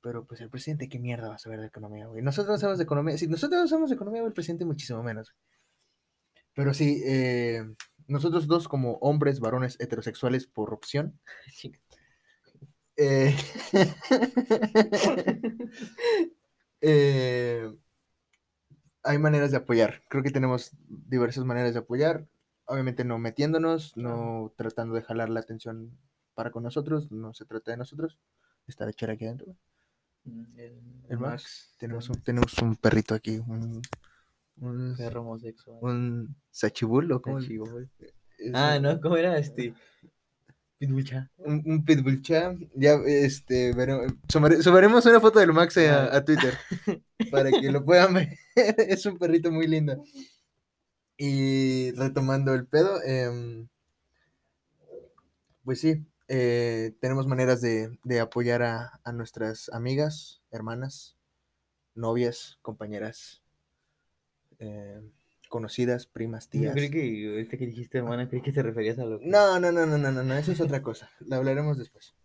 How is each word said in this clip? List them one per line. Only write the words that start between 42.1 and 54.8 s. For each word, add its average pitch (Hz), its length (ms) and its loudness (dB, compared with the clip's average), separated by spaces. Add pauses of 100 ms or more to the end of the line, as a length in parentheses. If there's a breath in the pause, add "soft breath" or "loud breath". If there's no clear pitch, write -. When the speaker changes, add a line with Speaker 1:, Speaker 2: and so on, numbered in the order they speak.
Speaker 1:
cha. 170 320 0 (200)
Ya, 143 200 8 (120)
este, 139 680 2
veremos, 127 380 -2 (160)
subare-, 160 340 6
subaremos 196 440 10
una 233 140 12
foto 220 200 10
del 170 120 8
Max 165 260 4
a, 147 260 8
Speaker 2:
Ah. 131 140 2
Speaker 1:
a 139 60 2
Twitter 135 300 4 (160)
Speaker 2:
<laughs> - 600 -6
Speaker 1:
para 135 180 4
que 139 220 2
lo 139 120 0
puedan 180 300 8
ver. 180 140 2 (160)
<laughs> - 100 -20
Es 214 520 4
un 185 120 -4
perrito 170 320 2
muy 160 160 0
lindo. 151 380 0 (1120 loud breath)
Y 135 760 0
retomando 135 600 0
el 127 120 -2
pedo, 180 360 2
em, 120 640 -4 (2000)